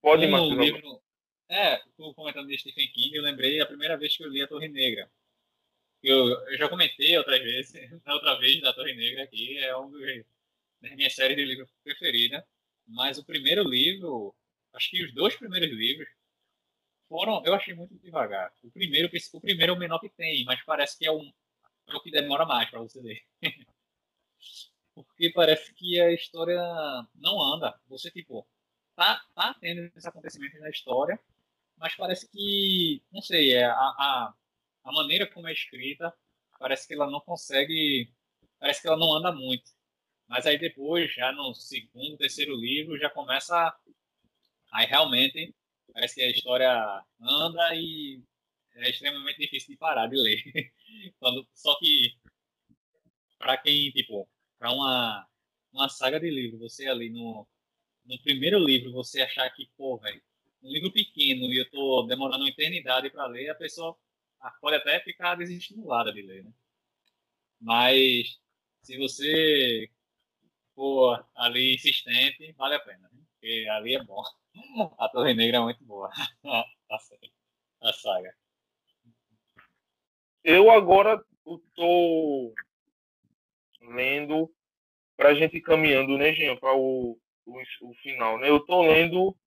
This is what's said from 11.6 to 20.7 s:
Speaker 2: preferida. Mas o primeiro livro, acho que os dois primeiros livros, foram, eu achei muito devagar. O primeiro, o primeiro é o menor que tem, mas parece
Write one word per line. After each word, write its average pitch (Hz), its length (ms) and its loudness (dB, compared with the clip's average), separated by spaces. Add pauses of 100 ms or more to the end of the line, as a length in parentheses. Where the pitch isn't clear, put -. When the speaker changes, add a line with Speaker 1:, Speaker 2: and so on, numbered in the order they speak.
Speaker 2:
preferida. 143 640 -2 (400)
Mas 131 320 -6
o 147 60 -18
primeiro 156 380 0
livro, 139 720 -2 (400)
acho - 160 -6
que 180 140 -6
os 127 100 -14
dois 185 220 0
primeiros 180 340 -4
livros, 123 380 -4 (1000)
foram, 185 360 -2
eu 175 100 4
achei 196 200 -4
muito 170 240 -18
devagar. 104 540 -6 (100)
O 120 80 -20
primeiro, 160 380 -2 (240)
o 165 80 -18
primeiro 175 320 0
é 180 40 0
o - 20 -8
menor 165 220 -4
que - 100 -16
tem, 151 340 -4
mas 127 200 -4
parece 147 340 -2